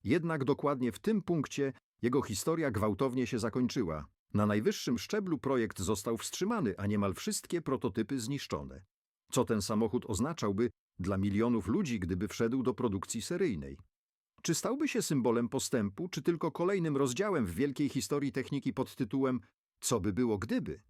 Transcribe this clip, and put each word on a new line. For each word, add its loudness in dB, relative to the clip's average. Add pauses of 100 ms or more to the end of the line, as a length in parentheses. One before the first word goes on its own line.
Jednak 2
dokładnie 2
w -12
tym 2
punkcie 0 (300)
jego 4
historia 0
gwałtownie 2
się -2
zakończyła. 0 (280)
Na 4
najwyższym 2
szczeblu -2
projekt 0
został -2
wstrzymany, -2
a -2
niemal 2
wszystkie -4
prototypy -2
zniszczone. -6 (500)
Co 4
ten 2
samochód 2
oznaczałby 0 (280)
dla 0
milionów 2
ludzi, 0
gdyby -2
wszedł 0
do 0
produkcji -2
seryjnej? -2 (640)
Czy 2
stałby 0
się 0
symbolem 2
postępu, -2
czy -6
tylko 0
kolejnym 0
rozdziałem 2
w -4
wielkiej 0
historii -2
techniki -2
pod -4
tytułem 0 (400)
„Co 2
by 0
było 2
gdyby”? -4